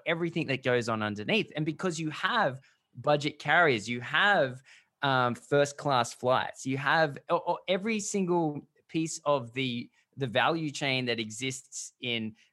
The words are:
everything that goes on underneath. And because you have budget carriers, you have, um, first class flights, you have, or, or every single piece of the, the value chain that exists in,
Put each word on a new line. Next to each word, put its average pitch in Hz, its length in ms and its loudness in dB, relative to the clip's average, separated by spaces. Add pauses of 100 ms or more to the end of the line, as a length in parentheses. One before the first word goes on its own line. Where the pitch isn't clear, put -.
everything 165 420 -2
that 131 160 -2
goes 123 260 2
on 110 120 0
underneath. 110 540 -2
And 151 100 -2
because 160 340 -4
you 156 100 -4
have 165 500 -2 (420)
budget 147 380 0
carriers, 147 480 4
you 120 140 -4
have, 143 600 2 (400)
um, 127 340 2
first 143 400 2
class 127 380 0
flights, - 520 -2
you 131 120 -2
have, 143 400 2 (120)
or, 175 120 2
or 165 260 -2
every 202 320 0
single 175 640 0 (220)
piece 160 380 -4
of 131 280 0
the, 123 360 -4 (260)
the 131 120 -4
value 143 440 2
chain 131 340 0
that 117 140 0
exists 113 800 -8
in, 113 340 -4 (200)